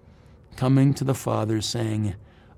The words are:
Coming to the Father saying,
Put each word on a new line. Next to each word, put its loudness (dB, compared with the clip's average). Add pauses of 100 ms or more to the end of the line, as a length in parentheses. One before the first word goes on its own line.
(580)
Coming 4
to -4
the 0
Father -2
saying, -4 (420)